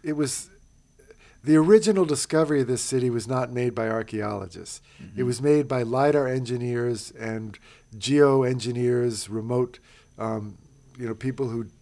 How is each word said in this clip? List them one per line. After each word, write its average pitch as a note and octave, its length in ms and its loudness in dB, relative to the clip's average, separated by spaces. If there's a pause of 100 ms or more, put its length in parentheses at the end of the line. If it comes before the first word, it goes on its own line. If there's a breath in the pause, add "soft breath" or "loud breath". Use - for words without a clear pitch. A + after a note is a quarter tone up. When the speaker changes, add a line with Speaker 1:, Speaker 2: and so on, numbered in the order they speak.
Speaker 1:
it D#3 80 -4
was, D3 380 -4 (920 soft breath)
the D3+ 140 6
original F#3+ 480 6
discovery D3+ 560 0
of B2 60 0
this A#2+ 160 -2
city B2+ 280 0
was A2+ 160 -4
not B2+ 240 -4
made B2 240 -2
by A2+ 140 -2
archaeologists. G#2 920 -6 (220 loud breath)
Speaker 2:
Mm-hmm. - 180 -12
Speaker 1:
It - 20 0
was B2 180 -2
made D3 260 4
by B2+ 160 -2
lidar C#3 440 2
engineers A#2+ 880 -4
and A2 460 -8 (380 soft breath)
geo C3+ 460 4
engineers, B2 840 -2
remote, A#2+ 500 -2 (400 soft breath)
um, G#2+ 400 -8 (400)
you B2 80 -8
know, A2+ 80 -4
people B2+ 340 -4
who A2+ 180 -4 (160)